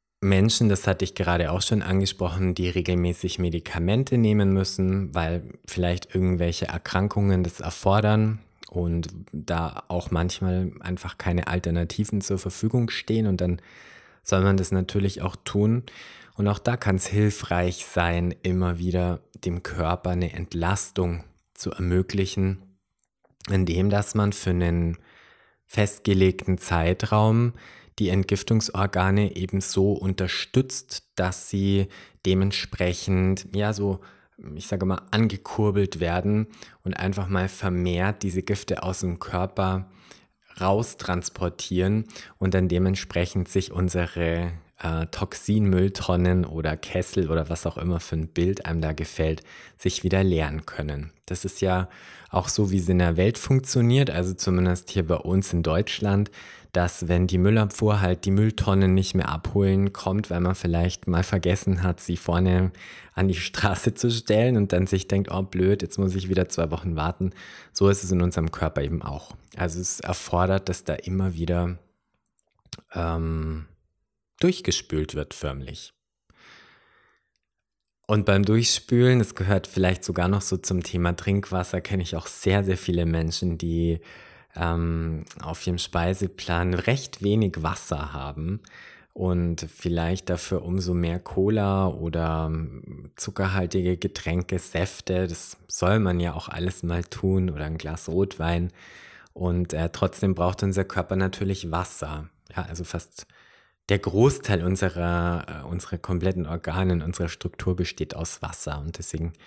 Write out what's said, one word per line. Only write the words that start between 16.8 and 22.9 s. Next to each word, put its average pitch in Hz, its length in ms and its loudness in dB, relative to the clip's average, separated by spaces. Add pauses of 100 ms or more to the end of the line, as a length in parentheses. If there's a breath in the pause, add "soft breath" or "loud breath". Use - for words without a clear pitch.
hilfreich 90 800 0
sein, 87 560 0
immer 90 360 0
wieder 90 420 0 (240)
dem 87 180 -2
Körper 87 480 -2
eine 87 240 -2
Entlastung 87 920 -2 (300)
zu - 160 -8
ermöglichen, 92 1080 -2 (760)